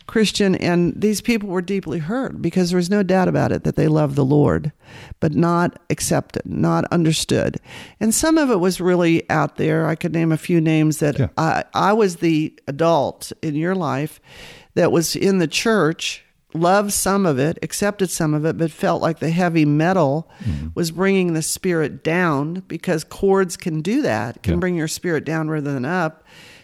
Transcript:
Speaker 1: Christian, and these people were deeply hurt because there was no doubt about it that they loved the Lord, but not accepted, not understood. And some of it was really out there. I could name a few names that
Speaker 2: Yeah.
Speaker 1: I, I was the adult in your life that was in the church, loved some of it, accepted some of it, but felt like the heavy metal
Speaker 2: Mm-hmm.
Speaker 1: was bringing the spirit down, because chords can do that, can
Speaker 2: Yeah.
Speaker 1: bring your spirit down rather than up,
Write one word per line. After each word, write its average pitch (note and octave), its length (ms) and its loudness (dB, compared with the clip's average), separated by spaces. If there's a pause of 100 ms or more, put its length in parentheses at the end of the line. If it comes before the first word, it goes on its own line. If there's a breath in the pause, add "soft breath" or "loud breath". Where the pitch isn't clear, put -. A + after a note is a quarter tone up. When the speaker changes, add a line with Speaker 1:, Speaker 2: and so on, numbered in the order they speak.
Speaker 1:
Christian, G3+ 500 2
and F3 440 0
these G#3 200 0
people G#3 300 -2
were F#3 120 -2
deeply F3 360 -4
hurt F3+ 440 -6
because F3 280 0
there F3+ 80 2
was F3 120 0
no G#3 140 2
doubt F#3 240 2
about C#3 240 2
it F2+ 100 -2
that - 140 -2
they D3+ 100 2
loved D3+ 300 2
the C#3+ 80 2
Lord, C#3+ 480 2 (480 loud breath)
but D3+ 140 0
not E3+ 440 2 (120)
accepted, - 560 -2
not E3 400 0
understood. - 720 0 (420 loud breath)
And A3 120 0
some D#4+ 260 2
of C#4+ 120 2
it G#3 80 2
was F3+ 220 0
really F3 500 2
out D3+ 260 0
there. D#3 300 0
I D#3 80 0
could D#3+ 200 -6
name E3 180 2
a D#3 60 0
few E3+ 240 0
names D#3 360 2
that D3 200 0
Speaker 2:
Yeah. C3+ 180 2
Speaker 1:
I, D3+ 280 0 (100)
I F3+ 180 2
was G3+ 240 2
the D#3+ 500 0
adult C#3+ 640 0 (100)
in D#3 120 -4
your E3+ 220 -2
life D3 420 -4 (560 loud breath)
that E3 160 4
was D#3+ 240 0
in G3 240 2
the E3 80 2
church, E3+ 800 -2 (280)
loved F#3+ 400 2
some G3 340 0
of C#3+ 120 2
it, D3+ 240 0
accepted G3+ 480 -2
some D#3 240 -2
of D3+ 100 -2
it, D#3 140 -2
but D#3+ 140 -2
felt E3+ 280 -2
like E3 200 -2
the D#3 100 -2
heavy E3+ 340 2
metal D#3 640 2 (140)
Speaker 2:
Mm-hmm. D#2 320 -4
Speaker 1:
was E3 160 -4
bringing F#3 440 0
the D#3+ 80 -2
spirit D#3+ 600 -4
down, E3 640 -2
because D#3+ 380 -4
chords F#3+ 520 0
can D#3 260 -4
do A3+ 200 0
that, A#2 400 -2
can D#3+ 120 0
Speaker 2:
Yeah. F3 40 0
Speaker 1:
bring F3+ 160 0
your D#3+ 140 -2
spirit D#3+ 360 -4
down D#3+ 240 -4
rather D3 240 -4
than C3 120 -4
up, D#3+ 400 -4 (400 loud breath)